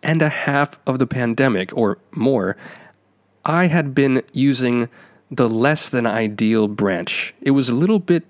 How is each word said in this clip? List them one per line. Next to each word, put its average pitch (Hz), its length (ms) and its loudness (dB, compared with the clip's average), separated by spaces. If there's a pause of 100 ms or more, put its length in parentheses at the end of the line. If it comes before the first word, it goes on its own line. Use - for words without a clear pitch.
and 160 200 2
a 151 60 4
half 143 580 -2
of 131 120 -2
the 131 80 2
pandemic 117 680 -2
or 110 220 0 (140)
more, 110 440 0 (880)
I 170 220 2
had 151 280 0
been 131 280 2 (100)
using 123 560 0 (420)
the 123 180 0
less 127 400 0
than 120 180 -2
ideal 110 640 0
branch. 98 720 -4
It 139 120 0
was 135 160 2
a 120 60 0
little 190 240 2
bit 175 320 0